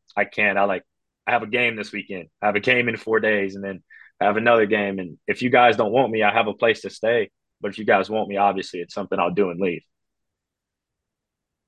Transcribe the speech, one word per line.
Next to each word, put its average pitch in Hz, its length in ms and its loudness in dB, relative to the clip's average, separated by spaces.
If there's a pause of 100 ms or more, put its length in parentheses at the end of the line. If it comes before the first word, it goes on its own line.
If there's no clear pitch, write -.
(160)
I 104 100 0
can't, 101 340 0
I, 101 60 4
like, 92 180 -4 (420)
I 104 60 -2
have 117 100 2
a 110 60 -8
game 120 280 -2
this 104 160 -10
weekend. 95 380 -10 (140)
I - 20 -4
have 104 100 0
a 107 40 0
game 120 300 2
in 113 60 -4
four 110 240 0
days, 101 360 0
and 98 80 -10
then 98 180 -10 (400)
I 95 40 0
have 104 120 2
another 113 300 4
game. 101 320 0
And 80 260 -12
if - 160 -4
you 123 80 -2
guys 120 280 6
don't 107 140 0
want 120 200 2
me, 110 100 0
I 104 100 4
have 110 160 0
a 101 60 -4
place 113 280 0
to 98 100 -10
stay. 110 400 0 (280)
But 101 120 -6
if 101 80 -14
you 110 60 -10
guys 101 220 2
want 107 220 -4
me, 101 80 -4
obviously 95 440 0
it's - 120 -12
something 98 240 -6
I'll 90 160 0
do 95 160 0
and 85 100 -8
leave. 87 220 -4 (1900)